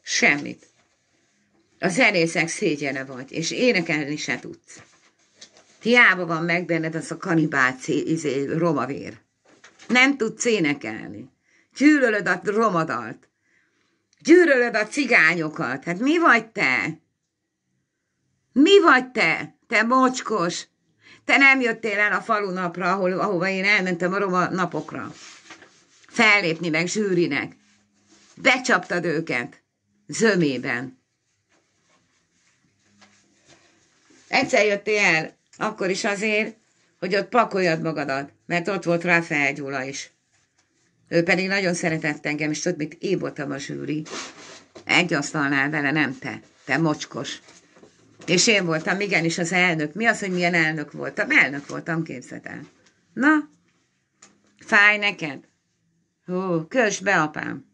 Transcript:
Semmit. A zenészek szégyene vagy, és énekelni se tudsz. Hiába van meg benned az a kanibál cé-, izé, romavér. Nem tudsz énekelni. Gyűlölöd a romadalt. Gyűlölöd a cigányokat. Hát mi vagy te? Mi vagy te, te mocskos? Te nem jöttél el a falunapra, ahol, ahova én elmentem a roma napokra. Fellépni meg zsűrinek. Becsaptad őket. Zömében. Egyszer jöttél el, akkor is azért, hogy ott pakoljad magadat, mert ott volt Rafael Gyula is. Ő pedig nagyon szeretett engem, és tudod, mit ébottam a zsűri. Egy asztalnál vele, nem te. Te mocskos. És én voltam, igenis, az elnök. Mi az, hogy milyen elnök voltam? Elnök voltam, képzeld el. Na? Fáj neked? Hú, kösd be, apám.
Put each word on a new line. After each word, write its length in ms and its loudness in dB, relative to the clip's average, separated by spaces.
Semmit. 640 -2
A 80 -2
zenészek 600 2
szégyene 580 -2
vagy, 260 -16
és 200 -6
énekelni 640 0
se 240 -6
tudsz. 420 -20
Hiába 440 4
van 180 -2
meg 220 0
benned 300 -2
az 160 -8
a 60 -8
kanibál 560 2
cé-, 320 -4
izé, 380 -2
romavér. 760 -2
Nem 300 2
tudsz 280 -6
énekelni. 840 -4
Gyűlölöd 520 2
a 160 -2
romadalt. 880 -2
Gyűlölöd 500 6
a 120 0
cigányokat. 960 2
Hát 160 -6
mi 200 2
vagy 280 4
te? 520 -2
Mi 280 8
vagy 300 4
te, 440 -2
te 160 2
mocskos? 840 0
Te 120 4
nem 240 6
jöttél 380 -2
el 120 0
a 100 -2
falunapra, 720 -2
ahol, 260 0
ahova 300 0
én 160 -2
elmentem 480 0
a 40 -2
roma 320 0
napokra. 640 -6
Fellépni 600 2
meg 180 0
zsűrinek. 680 0
Becsaptad 680 0
őket. 580 -4
Zömében. 920 0
Egyszer 380 2
jöttél 340 0
el, 380 0
akkor 320 -4
is 140 -4
azért, 540 -2
hogy 160 -4
ott 140 -2
pakoljad 520 0
magadat, 500 -6
mert 220 -4
ott 160 -4
volt 200 0
Rafael 500 0
Gyula 300 -8
is. 320 -12
Ő 160 2
pedig 240 0
nagyon 260 -2
szeretett 520 -4
engem, 260 -4
és 80 -6
tudod, 180 -4
mit 220 -8
ébottam 520 -6
a 60 -8
zsűri. 460 -8
Egy 300 2
asztalnál 560 0
vele, 220 -2
nem 280 0
te. 200 -10
Te 120 0
mocskos. 640 -2
És 220 2
én 180 4
voltam, 340 -2
igenis, 380 -2
az 140 -4
elnök. 420 0
Mi 120 -4
az, 140 2
hogy 120 -4
milyen 220 0
elnök 380 0
voltam? 400 -6
Elnök 360 0
voltam, 360 -6
képzeld 420 -12
el. 160 -14
Na? 360 2
Fáj 380 4
neked? 420 -4
Hú, 420 -2
kösd 360 0
be, 180 2
apám. 520 -6